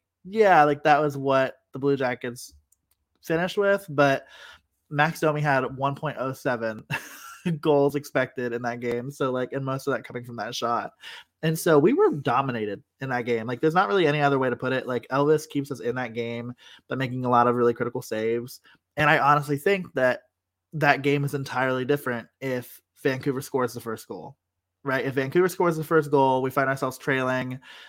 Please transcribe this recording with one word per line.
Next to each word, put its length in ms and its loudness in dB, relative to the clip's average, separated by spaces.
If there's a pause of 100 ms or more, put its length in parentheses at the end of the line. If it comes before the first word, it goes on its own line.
(240)
yeah, 400 6
like, 200 2
that 180 6
was 160 -2
what 400 2 (160)
the 60 -12
Blue 180 2
Jackets 560 -6 (720)
finished 340 -2
with, 320 2
but 380 2 (600)
Max 300 0
Domi 220 0
had 360 0
one 180 -2
point 240 -6
oh 140 -4
seven 500 -4 (380)
<laughs> 380 -6
goals 360 4
expected 580 -4
in 80 -4
that 180 -6
game. 300 -4
So, 220 -2
like, 200 -4
and 140 -6
most 220 -6
of 60 0
that 100 -4
coming 200 -10
from 140 -14
that 160 -8
shot. 400 -4 (480)
And 180 0
so 180 4
we 140 6
were 200 4
dominated 680 -2 (200)
in 80 -6
that 160 -2
game. 220 -2
Like, 120 -6
there's 140 2
not 160 2
really 180 4
any 140 2
other 180 2
way 100 0
to 60 -2
put 160 -4
it. 160 -2
Like, 240 -4
Elvis 380 2
keeps 220 -4
us 100 -10
in 140 -4
that 180 -8
game 400 -6 (340)
by 80 -6
making 300 -4
a 40 0
lot 180 6
of 80 2
really 180 4
critical 280 -6
saves. 600 -4 (340)
And 140 2
I 80 6
honestly 400 2
think 360 0
that 280 2 (500)
that 300 2
game 240 2
is 80 -4
entirely 500 -2
different 460 -2 (100)
if 400 -8 (220)
Vancouver 400 -2
scores 320 -4
the 80 -14
first 260 -10
goal, 300 -16 (480)
right? 200 -2
If 100 -4
Vancouver 340 2
scores 260 0
the 80 -4
first 280 2
goal, 300 4
we 80 -2
find 200 0
ourselves 280 -4
trailing, 600 -2 (300)